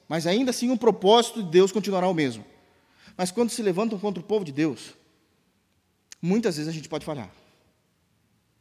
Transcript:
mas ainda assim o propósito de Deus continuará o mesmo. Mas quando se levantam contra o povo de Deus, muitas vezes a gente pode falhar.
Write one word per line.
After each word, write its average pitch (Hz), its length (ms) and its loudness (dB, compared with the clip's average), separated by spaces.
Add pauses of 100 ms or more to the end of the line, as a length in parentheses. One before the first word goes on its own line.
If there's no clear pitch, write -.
mas 156 200 -4
ainda 240 240 2
assim 240 200 -2
o 262 60 2
propósito 220 680 4
de 180 60 -8
Deus 185 240 6
continuará 190 340 0
o 190 60 2
mesmo. 131 320 -2 (760)
Mas 180 120 -2
quando 233 180 0
se 226 140 -6
levantam 208 360 -2
contra 190 220 -6
o - 60 -16
povo 208 180 -2
de 147 80 -10
Deus, 143 400 -4 (1300)
muitas 190 360 0
vezes 151 120 -6
a 160 40 -6
gente 156 140 -12
pode 151 200 -10
falhar. 135 240 -10 (1300)